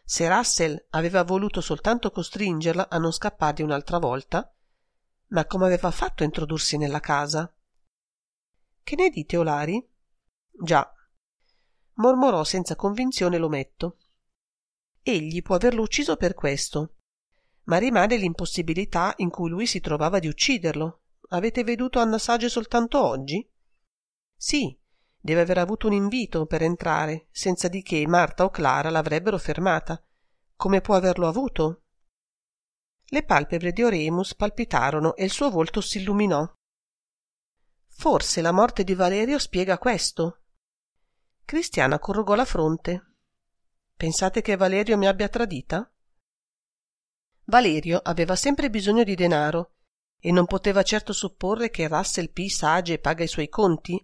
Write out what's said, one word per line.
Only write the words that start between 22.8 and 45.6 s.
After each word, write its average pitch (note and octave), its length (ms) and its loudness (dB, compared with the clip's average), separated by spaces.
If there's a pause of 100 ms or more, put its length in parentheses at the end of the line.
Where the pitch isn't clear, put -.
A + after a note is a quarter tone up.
oggi?" C#3+ 460 -2 (880)
"Sì, - 460 -2 (380)
deve D#3+ 220 2
aver F3 180 2
avuto F#3 260 -2
un G#3 80 2
invito G3+ 520 0
per D#3+ 180 -2
entrare, D#3 680 -2
senza - 380 -2
di F#3+ 160 -4
che D3+ 240 -2
Marta F3 380 4
o G3 40 0
Clara C#3+ 400 0
l'avrebbero E3 480 0
fermata. E3 680 -2 (520)
Come F#3+ 260 2
può G3+ 140 2
averlo F3+ 320 2
avuto?" E3+ 560 -2 (1300)
Le D4 120 0
palpebre E3+ 500 2
di A#3 80 -2
Oremus F3+ 540 0
palpitarono D#3 800 0
e - 80 -4
il F#3+ 80 -2
suo C#4+ 180 0
volto E3 320 -2
si - 160 -6
illuminò. F#3+ 500 0 (1400)
"Forse - 540 0
la E3 100 2
morte G#3 320 2
di F#3 100 0
Valerio G3+ 460 0
spiega F#3 400 -2
questo." - 640 -2 (1000)
Cristiana D3+ 540 0
corrugò G3+ 380 0
la A3 100 2
fronte. E3 720 -4 (800)
"Pensate F#3 460 -2
che G#3 140 0
Valerio G3 400 2
mi G3 120 4
abbia G3 200 0
tradita?" F3 640 -4 (1500)